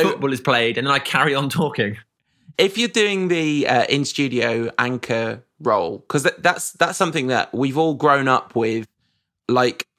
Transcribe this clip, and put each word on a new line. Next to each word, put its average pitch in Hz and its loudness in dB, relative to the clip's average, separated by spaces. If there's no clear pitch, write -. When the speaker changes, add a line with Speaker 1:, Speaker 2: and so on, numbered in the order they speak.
Speaker 1:
the 190 4
football 139 -2
is 127 -4
played, 117 0
and 131 -2
then 143 2
I 135 2
carry 139 0
on 139 -2
talking. 110 -2
Speaker 2:
If 196 2
you're 233 0
doing 202 2
the, 156 0
uh, 123 2
in-studio 123 -2
anchor 117 -2
role, 107 0
'cause 143 -2
th-, 165 0
that's, 180 0
that's 175 0
something 160 -2
that 117 -2
we've 131 -2
all 160 2
grown 139 2
up - 0
with. 113 -2
Like, 123 0